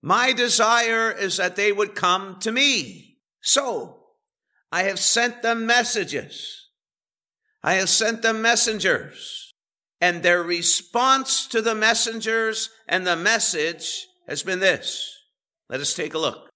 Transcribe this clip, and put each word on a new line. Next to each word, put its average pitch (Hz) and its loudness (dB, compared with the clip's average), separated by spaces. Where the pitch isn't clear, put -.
My 233 2
desire 226 2
is 190 -4
that 180 -2
they 202 2
would 208 -2
come 185 0
to 220 -2
me. 226 -2
So 202 -2
I 180 0
have 190 -2
sent 240 0
them 226 0
messages. - -2
I 165 2
have 190 0
sent 226 2
them 220 2
messengers." 214 -2
And 175 2
their 175 4
response 233 0
to 226 0
the 220 0
messengers 226 0
and 185 -2
the 175 2
message 170 -2
has 135 -6
been 185 -4
this. - -2
Let 135 -4
us 143 -2
take 156 -6
a 160 -2
look. 147 -4